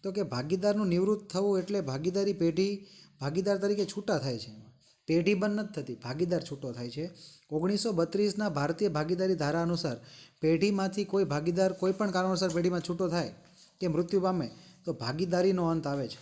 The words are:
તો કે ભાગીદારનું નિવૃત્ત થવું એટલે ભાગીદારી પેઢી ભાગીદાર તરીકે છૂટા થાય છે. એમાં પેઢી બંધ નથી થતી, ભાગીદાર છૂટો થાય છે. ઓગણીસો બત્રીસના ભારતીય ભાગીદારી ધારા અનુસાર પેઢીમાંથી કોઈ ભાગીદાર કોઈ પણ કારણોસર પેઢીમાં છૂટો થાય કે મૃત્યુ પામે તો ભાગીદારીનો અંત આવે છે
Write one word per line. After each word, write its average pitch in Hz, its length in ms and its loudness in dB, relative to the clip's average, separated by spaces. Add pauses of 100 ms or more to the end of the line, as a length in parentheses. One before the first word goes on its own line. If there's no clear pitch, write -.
તો 196 80 -4
કે 196 120 0
ભાગીદારનું 185 640 0
નિવૃત્ત 190 420 2
થવું 196 300 2
એટલે 196 220 -2
ભાગીદારી 175 520 0
પેઢી 190 520 0 (360)
ભાગીદાર 185 360 0
તરીકે 202 280 0
છૂટા 196 320 -2
થાય 123 220 -2
છે. 110 120 -14
એમાં - 220 -20 (340)
પેઢી 170 260 4
બંધ 208 260 0
નથી 202 220 -6
થતી, 123 140 -8
ભાગીદાર 165 480 -2
છૂટો 139 300 -8
થાય 120 160 -8
છે. 160 200 -6 (420)
ઓગણીસો 196 400 0
બત્રીસના 196 580 0
ભારતીય 160 380 0
ભાગીદારી 175 480 0
ધારા 151 260 0
અનુસાર 165 360 -2 (440)
પેઢીમાંથી 190 600 2
કોઈ 196 200 2
ભાગીદાર 170 500 2
કોઈ 185 180 0
પણ 190 200 0
કારણોસર 185 380 0
પેઢીમાં 175 320 0
છૂટો 175 280 -2
થાય 160 240 -2 (460)
કે 185 80 -2
મૃત્યુ 170 340 2
પામે 180 300 0 (340)
તો 170 80 -4
ભાગીદારીનો 175 760 0
અંત 160 200 0
આવે 139 200 -2
છે - 140 -12